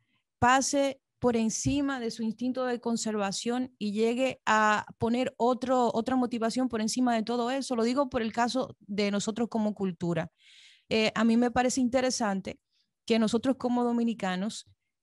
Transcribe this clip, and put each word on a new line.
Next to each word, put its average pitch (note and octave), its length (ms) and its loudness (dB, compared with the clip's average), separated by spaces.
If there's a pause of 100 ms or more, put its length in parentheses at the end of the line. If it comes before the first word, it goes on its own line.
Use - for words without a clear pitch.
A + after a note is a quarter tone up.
(380)
pase C4+ 600 2 (220)
por A#3+ 160 2
encima C4+ 640 0
de A3+ 100 -4
su A3+ 120 -8
instinto B3 420 -4
de A#3+ 160 -2
conservación A#3 960 -2
y G#3 140 -4
llegue A#3+ 540 0
a G#3+ 400 4 (100)
poner A#3+ 400 0
otro, B3 560 2
otra C4 240 0
motivación A#3 540 0
por A3 100 -2
encima A#3+ 340 0
de A3 80 0
todo A#3+ 280 -2
eso? C4 260 -4
Lo A3+ 80 2
digo B3+ 240 2
por B3+ 140 -2
el A3 100 -4
caso A#3+ 480 -2
de G3+ 300 -2
nosotros G#3 400 -2
como G#3+ 240 -2
cultura. E3+ 580 -4 (560)
Eh, A3 260 0
a A3 100 0
mí A3+ 120 4
me A#3+ 140 2
parece B3 320 0
interesante A#3+ 760 -2 (480)
que A3+ 120 2
nosotros A#3 400 2
como B3 260 0
dominicanos, A3 800 -2 (360)